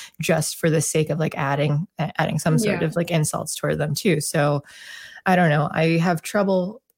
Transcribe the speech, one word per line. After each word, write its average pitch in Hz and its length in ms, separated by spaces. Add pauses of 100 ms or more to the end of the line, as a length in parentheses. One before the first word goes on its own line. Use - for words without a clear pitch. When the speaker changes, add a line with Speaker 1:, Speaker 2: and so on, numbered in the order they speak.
(200)
Speaker 1:
just 160 360
for 170 120
the 156 140
sake 156 280
of, 151 100
like, 156 180
adding, 147 480 (140)
a-, 160 200
adding - 200
some 160 180
sort 190 240
Speaker 2:
Yeah. 160 60
Speaker 1:
of, 156 80
like, 170 160
insults 156 420
toward 151 240
them 151 160
too. 156 260
So 147 420 (640)
I 185 100
don't 175 140
know. 147 220
I 165 260
have 170 240
trouble 196 600 (160)